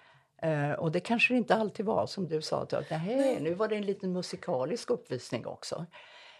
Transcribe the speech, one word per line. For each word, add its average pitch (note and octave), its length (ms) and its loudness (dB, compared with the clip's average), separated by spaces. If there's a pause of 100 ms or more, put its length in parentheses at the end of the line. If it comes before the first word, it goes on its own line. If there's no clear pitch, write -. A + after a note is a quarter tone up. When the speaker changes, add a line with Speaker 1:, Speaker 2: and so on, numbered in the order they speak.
(420)
Speaker 1:
Eh, D3 300 2
och D#3+ 200 0
det F3 80 2
kanske A#3 340 4
det B3+ 40 6
inte - 160 4
alltid G#3+ 320 0
var, G3+ 200 2
som F3+ 220 -4
du D#3 140 0
sa, C#3 200 0
att, C3+ 100 -4
nej, D#3+ 440 -2
Speaker 2:
Nej. C4+ 240 4
Speaker 1:
nu D#3+ 140 0
var G#3+ 140 0
det G#3+ 80 0
en G#3 100 -2
liten G3 260 -2
musikalisk F3 800 -2
uppvisning B2 560 -4
också. - 400 -6 (540)